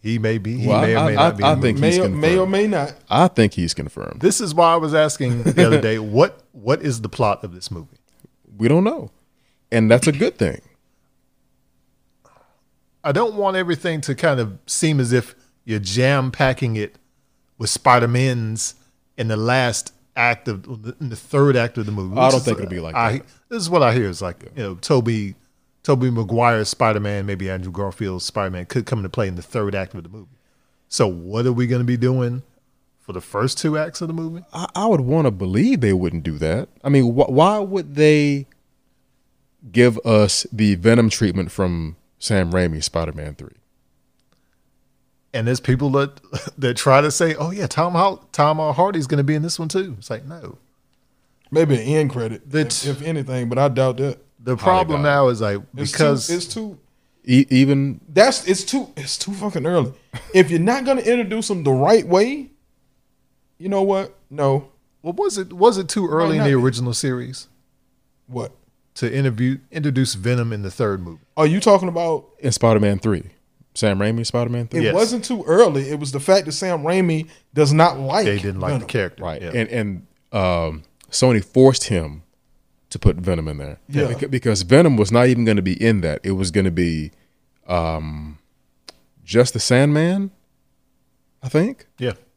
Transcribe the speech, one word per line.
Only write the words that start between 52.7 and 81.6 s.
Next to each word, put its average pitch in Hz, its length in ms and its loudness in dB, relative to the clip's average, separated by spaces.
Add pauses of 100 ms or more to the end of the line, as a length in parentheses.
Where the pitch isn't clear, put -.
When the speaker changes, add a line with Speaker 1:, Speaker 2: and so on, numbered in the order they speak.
Speaker 3:
if 135 120 -6
anything, 131 480 -6
but 123 80 -2
I 143 120 2
doubt 127 280 0
that. 135 220 -4 (200)
Speaker 1:
The 120 180 -4
Speaker 2:
Probably - 60 -8
Speaker 1:
problem 180 400 2
Speaker 2:
not. 147 60 2
Speaker 1:
now 139 200 4
is, 113 100 -2
like, 101 220 -4 (160)
Speaker 3:
It's 139 160 -6
Speaker 1:
because 143 340 2
Speaker 3:
too, 170 80 -2
it's 175 120 -6
too 214 300 -12 (480)
Speaker 2:
E-, 131 240 6
even 135 600 2
Speaker 3:
that's, 220 360 2
it's 190 200 0
too, 277 320 -6
it's 139 200 -10
too - 140 -8
fucking 190 340 -6
early. 156 280 0 (400)
If 185 180 6
you're 170 80 0
not 240 260 0
gonna 262 160 2
introduce 220 460 -2
them 180 160 -4
the 139 80 2
right 160 340 4
way, 240 440 0 (1080)
you 185 120 -8
know 196 140 0
what? 196 300 -2 (160)
No. 139 400 -2 (320)
Speaker 1:
Well, 170 120 -8
was 370 240 -2
it, 185 160 -8
was 196 240 4
it 185 100 -6
too 202 160 -2
Speaker 3:
Why 165 60 -2
Speaker 1:
early 160 280 0
in 147 60 0
the 143 80 4
Speaker 3:
not? 127 100 4
Speaker 1:
original 123 320 0
series 127 540 -6 (800)
Speaker 3:
What? 120 240 -10 (440)
Speaker 1:
to 117 160 -4
interview, 131 480 0 (120)
introduce 135 440 -2
Venom 117 360 -2
in 104 100 -6
the 95 100 -8
third 101 300 -2
movie? 85 200 -14 (160)
Speaker 3:
Are 156 100 4
you 175 140 2
talking 190 260 4
about 165 380 -4 (140)
Speaker 2:
in 131 120 -2
Spider-Man 104 480 2
three? 104 240 -2 (520)
Sam 101 240 0
Raimi, 113 260 -2
Spider-Man 120 420 -4
three? 165 140 -4
Speaker 3:
It - 40 0
Speaker 1:
Yes. 160 80 0
Speaker 3:
wasn't 226 300 0
too 214 240 -6
early. 156 420 2
It 147 120 -6
was 135 100 -8
the 139 80 -6
fact 185 280 2
that 156 40 -8
Sam 175 320 -4
Raimi 165 460 0 (240)
does 147 180 4
not 156 280 4
like 143 260 -2
Speaker 1:
They 104 140 2
didn't 95 200 -6
like 92 120 -2
Speaker 3:
Venom. 123 100 -4
Speaker 1:
the - 100 -14
character. 92 320 -4
Speaker 2:
Right. 82 180 -8
Speaker 1:
Yeah. 85 120 -10
Speaker 2:
And, 113 160 -2
and, 104 380 -6 (260)
um, 85 500 -2 (260)
Sony 120 340 2
forced 131 420 6